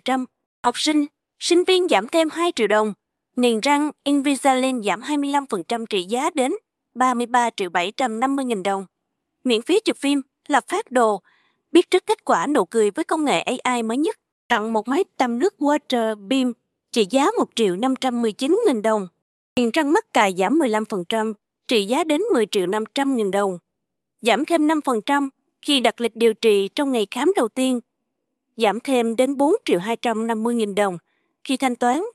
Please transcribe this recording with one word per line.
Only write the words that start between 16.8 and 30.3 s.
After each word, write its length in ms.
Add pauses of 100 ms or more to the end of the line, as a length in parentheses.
trị 180
giá 160 (120)
một 180
triệu 200
năm 200
trăm 260
mười 100
chín 360
nghìn 140
đồng. 260 (480)
Tiền 180
răng 200
mắc 200
cài 240
giảm 220
mười 100
lăm 160
phần 240
trăm, 240 (340)
trị 180
giá 180
đến 180 (120)
mười 180
triệu 160
năm 160 (120)
trăm 200
nghìn 160
đồng. 260 (640)
Giảm 240
thêm 220
năm 140
phần 240
trăm 240 (320)
khi 180
đặt 220
lịch 140
điều 180
trị 420
trong 160
ngày 200
khám 240
đầu 120
tiên. 320 (800)
Giảm 220
thêm 360
đến 220
bốn 160 (120)
triệu 140
hai 160
trăm 320
năm 160